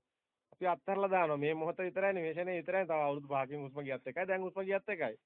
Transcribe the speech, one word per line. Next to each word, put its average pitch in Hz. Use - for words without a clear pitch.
අපි -
අත්හැරලා 190
දානවා. 170
මේ 147
මොහොත 160
විතරයිනේ, 185
මේ 160
ෂණේ 180
විතරයිනේ. 180
තව 160
අවුරුදු 143
පහකින් 139
හුස්ම 139
ගියත් 135
එකයි, 165
දැන් 185
හුස්ම 185
ගියත් 196
එකයි. 151